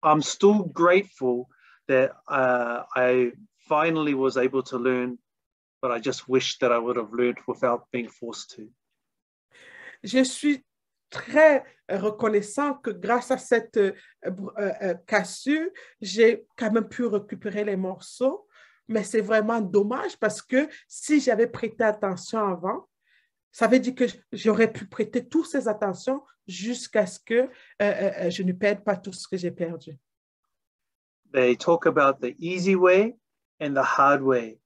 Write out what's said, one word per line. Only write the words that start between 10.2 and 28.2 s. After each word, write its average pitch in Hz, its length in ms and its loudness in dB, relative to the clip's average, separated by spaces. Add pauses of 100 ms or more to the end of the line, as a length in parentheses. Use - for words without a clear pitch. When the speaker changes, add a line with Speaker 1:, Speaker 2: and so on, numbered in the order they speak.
Speaker 2:
suis 277 420 -2 (460)
très 302 540 4 (240)
reconnaissant 214 840 -2
que 254 160 -8
grâce 214 420 -2
à 247 60 -2
cette, - 400 0
euh, 196 140 2 (320)
br-, 190 340 -8
euh, 202 140 -4 (100)
euh, 185 120 -2 (140)
cassure, 277 640 -4 (300)
j'ai 220 460 2 (100)
quand 226 140 -4
même 220 180 0
pu - 160 -6
récupérer 208 600 -4
les 202 120 -4
morceaux, 190 680 -4 (400)
mais 220 160 -2
c'est 214 200 -2
vraiment 220 380 0
dommage 208 580 -2
parce 214 220 -2
que 277 280 0 (180)
si - 320 0
j'avais 240 300 2
prêté 233 340 -6
attention 214 640 -2
avant, 190 420 -6 (640)
ça - 160 -2
veut 247 140 6
dire 254 140 -4
que 254 100 0 (260)
j'aurais 220 400 2
pu - 160 -12
prêter 240 400 -6
toutes 320 200 -2
ces 269 200 -4
attentions 214 560 -4 (240)
jusqu'à 208 600 -4
ce - 120 -16
que, - 160 -6
euh, 254 140 2 (320)
euh, 202 300 0 (160)